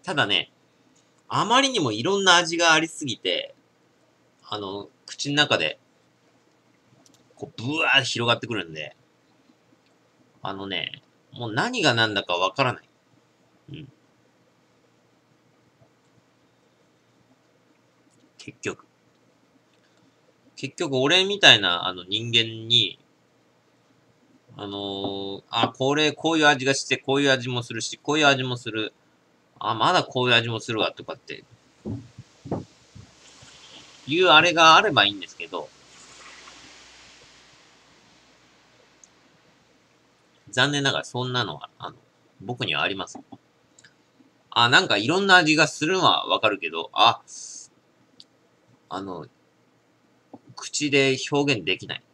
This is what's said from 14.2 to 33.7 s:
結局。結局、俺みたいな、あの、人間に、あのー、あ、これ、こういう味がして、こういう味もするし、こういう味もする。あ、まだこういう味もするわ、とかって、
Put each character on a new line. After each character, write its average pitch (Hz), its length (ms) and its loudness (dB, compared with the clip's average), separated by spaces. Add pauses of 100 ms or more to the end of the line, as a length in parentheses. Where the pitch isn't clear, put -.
結 - 220 -20
局。 - 260 -12 (1700)
結 - 220 -12
局、 143 220 -4
俺 165 260 4
み 196 160 -4
た 143 120 8
い 110 80 6
な、 87 280 -2
あ 92 40 -4
の、 90 120 -12
人 110 280 -6
間 113 360 -2
に、 117 320 0 (1600)
あ 101 120 -12
の 101 100 -10
ー、 98 720 -8
あ、 117 200 0
こ 135 260 -2
れ、 151 160 0
こ 160 200 -4
う 165 60 0
い 156 60 2
う - 20 6
味 139 180 2
が 135 100 2
し - 100 -6
て、 131 120 -2
こ - 180 -2
う 143 80 2
い 143 40 2
う 135 60 4
味 123 160 -2
も 123 160 -6
す 120 100 -12
る 113 60 -6
し、 - 180 -10
こ - 140 -6
う 156 80 0
い - 20 2
う 147 40 6
味 131 180 4
も 123 120 -4
す 120 140 -12
る。 107 220 -6 (680)
あ、 110 160 -2
ま 135 200 2
だ 165 100 2
こ 127 200 -2
う 123 40 2
い 123 40 4
う - 20 4
味 117 160 2
も 110 100 -6
す - 100 -12
る 113 100 -4
わ、 85 120 0
と 85 100 -18
か 80 120 -12
っ - 20 -16
て、 - 260 -16 (2750)